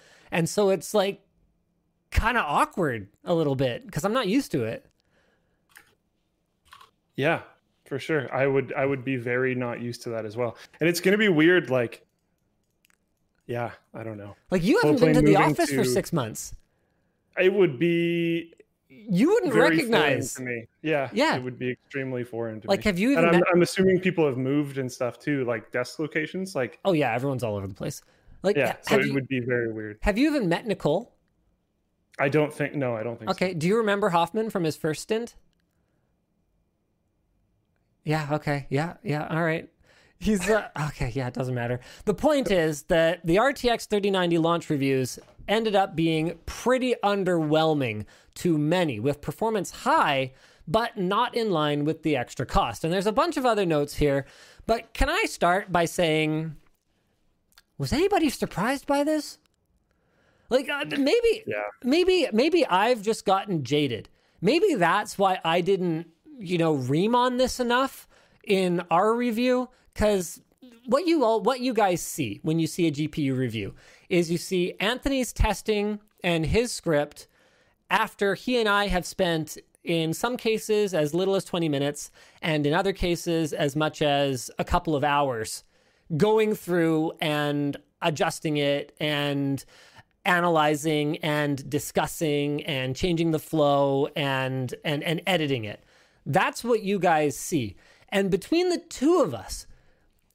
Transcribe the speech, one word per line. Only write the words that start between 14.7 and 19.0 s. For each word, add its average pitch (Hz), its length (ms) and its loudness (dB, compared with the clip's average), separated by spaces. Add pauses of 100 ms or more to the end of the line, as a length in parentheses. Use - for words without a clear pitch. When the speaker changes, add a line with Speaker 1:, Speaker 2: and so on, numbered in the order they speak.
Speaker 1:
haven't 480 140 4
Speaker 2:
Hopefully 170 240 6
Speaker 1:
been 151 80 6
to 147 40 6
the - 120 8
Speaker 2:
moving - 140 4
Speaker 1:
office 339 180 0
for 135 140 2
Speaker 2:
to - 20 -
Speaker 1:
six - 260 -2
months. 127 420 -4 (840)
Speaker 2:
It 185 120 6
would 175 260 2
be 170 760 0 (380)
Speaker 1:
You 233 400 0